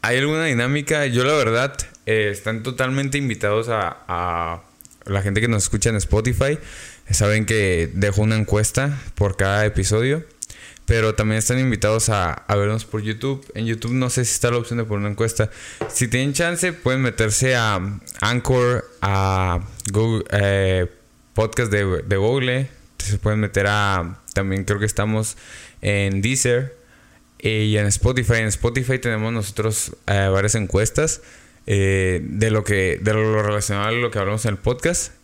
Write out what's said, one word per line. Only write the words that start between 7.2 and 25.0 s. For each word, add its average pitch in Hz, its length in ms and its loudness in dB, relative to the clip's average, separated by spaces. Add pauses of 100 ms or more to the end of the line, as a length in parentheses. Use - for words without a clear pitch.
que 95 480 2
dejo 101 280 2
una 110 140 2
encuesta 117 640 0 (140)
por 101 220 0
cada 101 300 2
episodio. 113 580 0 (600)
Pero 110 280 2
también 107 240 0
están 123 220 0
invitados 110 480 0
a, 95 240 0
a - 240 -2
vernos 107 280 0
por 110 160 -6
YouTube. 123 540 -6
En 110 100 -6
YouTube 113 280 -4
no 127 180 0
sé 123 140 0
si - 80 -2
está - 180 0
la 120 60 2
opción 117 220 -2
de 113 60 -2
poner 104 180 -2
una 104 80 -2
encuesta. 110 380 -2 (440)
Si 127 160 -2
tienen 127 240 0
chance, 170 400 0
pueden 131 280 0
meterse 120 540 2
a 101 460 0 (200)
Anchor, 123 680 2 (100)
a 95 600 0 (320)
Google, 110 400 0
eh, 98 560 2 (440)
podcast 110 380 0
de, 98 320 0
de 98 140 -2
Google. 127 520 0 (300)
Se 101 200 -2
pueden 107 200 0
meter 101 300 0
a... 98 520 0 (140)
También 98 300 -2
creo 101 160 -2
que 107 60 0
estamos 107 500 -2 (440)